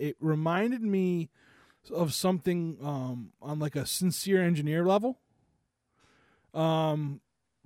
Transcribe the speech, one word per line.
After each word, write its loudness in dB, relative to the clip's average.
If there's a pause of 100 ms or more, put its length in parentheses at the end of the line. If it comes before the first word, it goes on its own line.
it -4
reminded 0
me 0 (640)
of 0
something, 0
um, -6 (100)
on, -6
like, -4
a -2
Sincere 0
Engineer 2
level. 2 (1300)
Um, 0 (460)